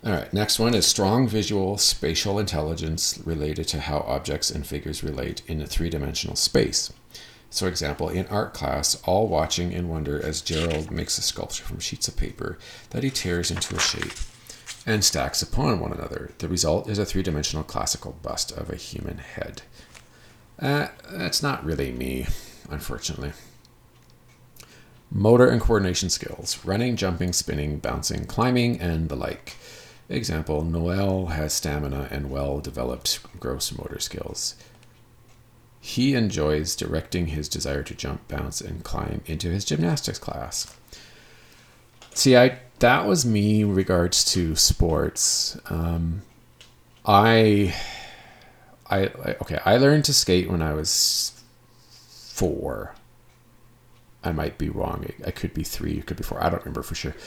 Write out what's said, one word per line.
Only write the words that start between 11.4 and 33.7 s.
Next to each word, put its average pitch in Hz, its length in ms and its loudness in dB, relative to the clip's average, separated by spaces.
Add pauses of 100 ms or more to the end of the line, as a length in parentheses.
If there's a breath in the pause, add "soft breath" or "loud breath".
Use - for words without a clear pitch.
from - 160 -6
sheets - 280 -4
of - 80 -6
paper - 420 -4 (320 loud breath)
that - 120 -4
he 135 80 0
tears 87 400 -2
into 87 260 -4
a 90 40 -2
shape - 340 -2 (720 loud breath)
and 107 180 2
stacks - 380 0
upon 127 380 2
one - 120 -4
another. - 460 -8
The 87 100 -6
result 82 400 2
is 104 100 -2
a 101 60 2
three-dimensional 78 600 -2
classical - 580 -4
bust - 300 -6
of - 180 -8
a - 60 -6
human - 420 -10
head. - 440 -10 (960 loud breath)
Uh, 143 300 0 (220)
that's 180 320 -2
not 67 220 -2
really 69 280 -2
me, 64 340 -4 (440 loud breath)
unfortunately. 73 640 -6 (1800 loud breath)
Motor 117 380 8
and 120 120 4
coordination 95 500 4
skills. - 540 -6
Running, 113 320 0
jumping, 90 360 0
spinning, 73 460 -2
bouncing, 71 460 -4
climbing, 120 560 2
and 80 280 0
the 67 60 -4
like. - 420 -8 (520 loud breath)
Example, 78 540 -2
Noel 90 640 0
has 78 260 -2
stamina 71 580 -2
and 71 200 -6
well-developed 69 880 -4 (180)
gross 64 380 -4